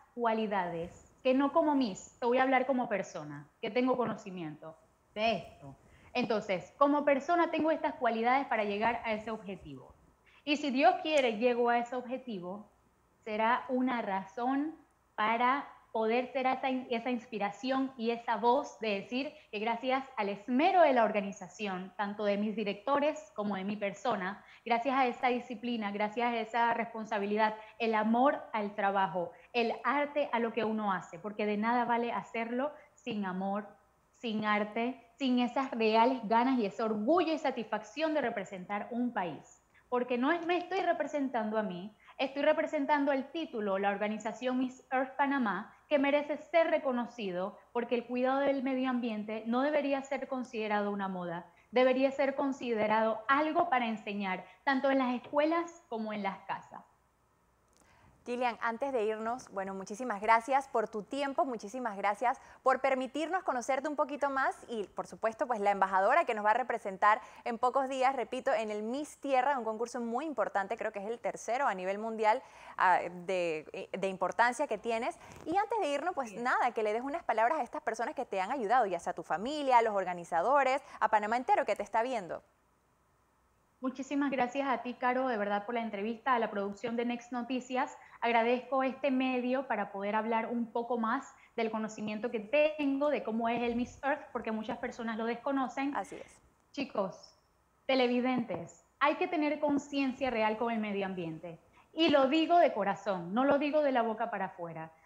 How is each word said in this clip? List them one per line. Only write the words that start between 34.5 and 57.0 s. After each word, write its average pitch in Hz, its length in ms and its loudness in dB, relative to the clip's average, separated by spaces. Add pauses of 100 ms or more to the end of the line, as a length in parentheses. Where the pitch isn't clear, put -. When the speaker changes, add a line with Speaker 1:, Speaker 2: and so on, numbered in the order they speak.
Speaker 1:
sin 254 200 2
esas 247 300 0
reales 226 580 4
ganas 233 300 4
y 220 80 2
ese 196 160 -6
orgullo 240 520 2
y 302 40 -2
satisfacción 269 800 -2
de 294 60 2
representar 202 680 -6
un 240 240 -2
país. 175 460 -6 (300)
Porque 247 280 0
no 262 140 2
es, 339 160 0
me 349 100 2
estoy 349 220 -2
representando 277 800 0
a - 20 0
mí, 185 340 -6 (220)
estoy 277 240 -2
representando 302 720 2
el 269 200 0
título, 214 460 -2
la 202 140 2
organización 214 640 -2
Miss 254 340 -2
Earth 262 260 -2
Panamá, 247 540 0 (160)
que 294 120 4
merece 285 380 2
ser 330 340 2
reconocido 208 880 -2 (140)
porque 240 200 0
el 240 140 -2
cuidado 254 320 0
del 277 240 2
medio 262 260 0
ambiente 220 560 -4
no 240 160 2
debería 277 400 0
ser 262 260 -6
considerado 214 640 -2
una 202 200 -4
moda, 180 360 -6 (260)
debería 254 380 6
ser 269 240 0
considerado 226 920 2
algo 311 420 4
para 247 180 2
enseñar, 202 580 -4 (180)
tanto 269 260 2
en 269 80 4
las 247 160 2
escuelas 311 760 0
como 220 220 -6
en 208 120 -6
las 190 240 -4
casas. - 360 -10 (1400)